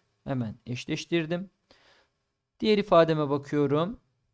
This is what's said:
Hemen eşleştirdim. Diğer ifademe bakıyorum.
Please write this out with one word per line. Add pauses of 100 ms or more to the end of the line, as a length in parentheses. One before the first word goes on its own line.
(240)
Hemen
eşleştirdim. (1080)
Diğer
ifademe
bakıyorum. (340)